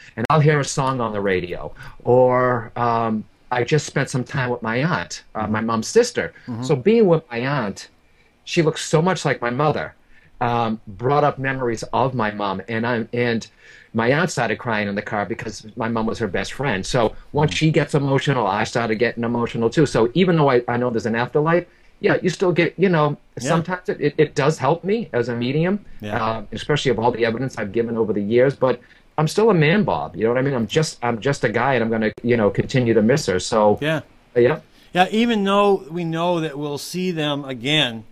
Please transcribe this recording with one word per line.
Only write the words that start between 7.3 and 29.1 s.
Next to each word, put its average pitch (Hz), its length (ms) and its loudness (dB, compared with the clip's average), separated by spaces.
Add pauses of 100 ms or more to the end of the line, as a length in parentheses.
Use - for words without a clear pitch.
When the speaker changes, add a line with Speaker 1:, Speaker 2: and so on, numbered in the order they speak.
Speaker 1:
aunt, 123 500 -4 (560)
she - 160 0
looks 151 240 0
so 156 160 2
much 180 240 0
like 135 160 0
my 120 80 -2
mother, 123 440 -2 (460)
um, 117 480 0
brought 127 380 0
up 143 120 0
memories 131 540 -4
of 123 220 0
my 107 180 -2
mom, 101 380 -4
and 113 180 -4
I, 117 240 -2
and 120 340 -2 (480)
my 113 200 0
aunt 151 180 0
started 110 260 -2
crying 104 300 -4
in 101 80 -6
the 104 60 -4
car 104 240 -4
because 110 500 -10
my 117 140 -4
mom 113 160 -2
was 104 140 -2
her 113 100 0
best 95 240 -4
friend. 110 320 -2
So 117 280 2 (200)
once 147 180 2
Speaker 2:
Mm. - 60 -6
Speaker 1:
she 160 140 4
gets 147 220 2
emotional, 135 540 2
I 101 160 0
started 113 320 -2
getting 117 300 -2
emotional 117 440 -2
too. 151 160 4
So 120 280 2
even 180 240 2
though 143 120 4
I, 123 200 4
I 120 80 -2
know 123 120 0
there's 113 160 -2
an 110 100 -2
afterlife, 156 500 0 (340)
yeah, 185 240 2
you 180 60 0
still 175 240 0
get, 165 240 2
you 185 100 2
know, 151 300 2 (220)
Speaker 2:
Yeah. 135 100 -4
Speaker 1:
sometimes 165 400 -2
it, - 100 -6
it, 147 180 0
it 147 160 2
does 143 260 0
help 156 260 0
me 208 260 -2
as 117 160 -2
a 120 80 -4
medium, 156 480 -2 (160)
Speaker 2:
Yeah. 104 240 -4
Speaker 1:
uh, 110 200 -4 (100)
especially 143 380 -2
of 107 80 -2
all 117 120 2
the 117 140 0
evidence 120 320 -4
I've 101 160 -6
given 117 240 -2
over 107 160 0
the 104 100 -2
years, 123 320 2
but 127 240 0 (380)